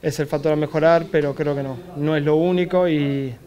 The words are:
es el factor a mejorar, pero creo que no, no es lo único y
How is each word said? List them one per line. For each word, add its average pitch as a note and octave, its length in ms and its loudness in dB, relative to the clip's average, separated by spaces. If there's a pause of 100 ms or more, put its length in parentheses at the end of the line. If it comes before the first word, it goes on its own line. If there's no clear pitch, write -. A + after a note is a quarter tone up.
es D#3+ 180 -4
el C#3+ 60 -2
factor D3+ 260 -2
a D3+ 40 2
mejorar, D#3+ 540 2
pero C#3+ 240 0
creo D3 220 -2
que C#3 60 -4
no, C3 160 -8 (180)
no D3+ 180 0
es D3 80 0
lo D3+ 140 2
único F3+ 500 2
y C#3+ 480 -2 (120)